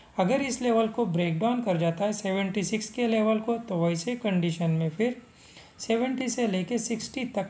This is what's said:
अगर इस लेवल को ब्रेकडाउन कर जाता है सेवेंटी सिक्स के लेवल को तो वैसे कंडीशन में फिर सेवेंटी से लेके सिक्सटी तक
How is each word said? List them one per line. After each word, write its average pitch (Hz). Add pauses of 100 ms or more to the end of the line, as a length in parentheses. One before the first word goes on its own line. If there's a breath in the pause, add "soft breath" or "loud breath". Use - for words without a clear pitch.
(200 loud breath)
अगर 226
इस 254
लेवल 226
को 233
ब्रेकडाउन 175
कर 190
जाता 170
है 214
सेवेंटी 196
सिक्स 214
के 240
लेवल 220
को 233
तो 170
वैसे 170
कंडीशन 175
में 160
फिर 233 (580 loud breath)
सेवेंटी 254
से 240
लेके 185
सिक्सटी 240
तक 196